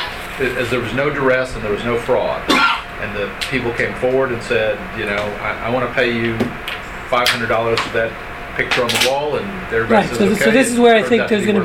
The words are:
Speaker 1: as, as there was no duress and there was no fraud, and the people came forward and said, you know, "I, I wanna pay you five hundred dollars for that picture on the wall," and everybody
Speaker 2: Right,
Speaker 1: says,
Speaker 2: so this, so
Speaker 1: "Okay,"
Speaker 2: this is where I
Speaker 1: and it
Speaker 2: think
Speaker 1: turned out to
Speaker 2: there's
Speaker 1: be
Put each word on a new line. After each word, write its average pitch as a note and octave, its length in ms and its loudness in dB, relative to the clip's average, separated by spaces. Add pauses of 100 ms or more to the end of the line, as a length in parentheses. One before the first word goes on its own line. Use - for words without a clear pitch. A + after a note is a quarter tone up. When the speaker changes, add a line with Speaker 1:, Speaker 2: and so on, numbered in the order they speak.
(400)
Speaker 1:
as, B2+ 160 0
as B2 140 -2
there B2 100 0
was A2+ 140 -4
no C#3+ 160 0
duress C3 440 2
and A2+ 80 -6
there G#2+ 100 -2
was G2+ 120 -4
no A#2 140 0
fraud, A2+ 420 0 (640)
and G#2 140 -6
the G2+ 140 -4 (200)
people A#2 220 -2
came A2 240 -2
forward C3 360 2
and A2+ 100 -6
said, A2 360 0 (200)
you G#2 60 -4
know, G#2 180 -2 (200)
"I, G#2+ 240 -4
I A#2 40 -2
wanna B2+ 240 0
pay B2 160 2
you A#2 260 0 (760)
five B2 180 2
hundred A#2 200 -2
dollars A2+ 320 0
for - 180 -4
that A2+ 120 0 (460)
picture B2+ 260 0
on A#2 60 0
the - 200 0
wall," C#3+ 280 0
and G2+ 100 -4 (200)
everybody A2+ 280 2
Speaker 2:
Right, G3 140 4
Speaker 1:
says, - 100 -4
Speaker 2:
so G3+ 100 4
this, G3+ 100 2
so G#3 80 2
Speaker 1:
"Okay," A3+ 60 4
Speaker 2:
this B3+ 200 4
is A#3 80 2
where A#3 140 8
I A3 40 6
Speaker 1:
and G#3 80 0
it - 20 -2
Speaker 2:
think A#3 120 4
Speaker 1:
turned - 20 2
out - 60 -2
to A#3 60 2
Speaker 2:
there's G3 120 2
Speaker 1:
be G#3 60 2 (120)